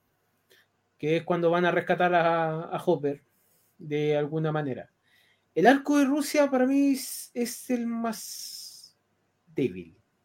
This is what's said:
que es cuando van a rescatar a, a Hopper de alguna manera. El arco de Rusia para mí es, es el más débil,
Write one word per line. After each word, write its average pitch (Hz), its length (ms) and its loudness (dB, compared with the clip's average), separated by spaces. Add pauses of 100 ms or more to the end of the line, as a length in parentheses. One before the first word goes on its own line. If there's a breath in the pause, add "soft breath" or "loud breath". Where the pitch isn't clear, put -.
(960 soft breath)
que 156 200 0
es 165 60 -6
cuando 170 260 0
van 175 160 2
a 170 60 2
rescatar 180 440 2
a, 165 480 2
a 165 220 -8
Hopper 143 360 0 (560)
de 151 380 -2
alguna 151 380 -2
manera. 147 360 -6 (640)
El 180 140 4
arco 277 300 4
de 285 80 4
Rusia 285 440 0
para 254 160 2
mí 277 280 2
es, - 400 -8
es 240 360 -6
el 240 180 -2
más - 1080 -10 (580)
débil, 95 440 -6 (280)